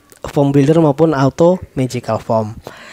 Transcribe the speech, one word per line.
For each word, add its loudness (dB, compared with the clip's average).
form 0
builder 4
maupun 2
auto 2
magical -4
form. -4